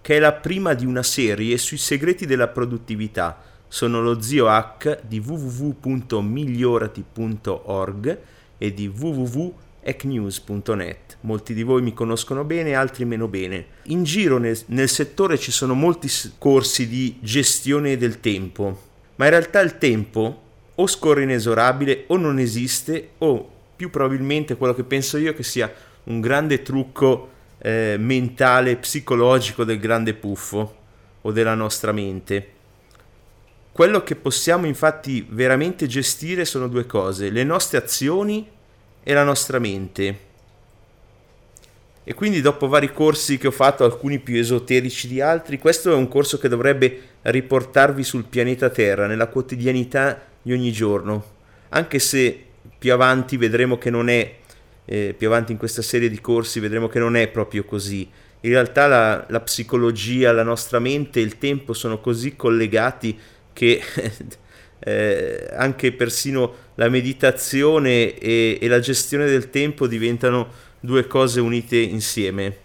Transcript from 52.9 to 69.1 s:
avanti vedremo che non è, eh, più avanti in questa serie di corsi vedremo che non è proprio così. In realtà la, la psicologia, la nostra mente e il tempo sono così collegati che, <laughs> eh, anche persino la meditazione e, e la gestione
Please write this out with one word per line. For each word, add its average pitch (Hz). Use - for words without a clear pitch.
avanti 127
vedremo 117
che 123
non 117
è, 120
eh, 101
più 110
avanti 113
in 110
questa 113
serie 120
di 107
corsi 117
vedremo 110
che 117
non 117
è 113
proprio 104
così. 98
In 113
realtà 127
la, 113
la 113
psicologia, 117
la 113
nostra 117
mente 135
e 110
il 107
tempo 139
sono 110
così 123
collegati 113
che, 120
<laughs> -
eh, 104
anche 131
persino 127
la 117
meditazione 131
e, 113
e 117
la 123
gestione 135